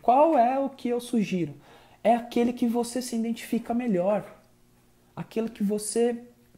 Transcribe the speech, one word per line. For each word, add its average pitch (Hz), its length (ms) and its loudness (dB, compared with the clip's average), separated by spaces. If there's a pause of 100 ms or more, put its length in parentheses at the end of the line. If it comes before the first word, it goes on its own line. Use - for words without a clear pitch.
Qual 294 360 6
é 254 220 4
o 277 100 -2
que 269 200 -6
eu 240 100 -2
sugiro? 185 540 -2 (500)
É 226 120 6
aquele 240 380 0
que 247 140 0
você 233 340 -2
se 240 140 -6
identifica 226 580 -4
melhor. 208 520 0 (920)
Aquilo 220 340 -6
que 226 140 -6
você 226 600 -2 (340)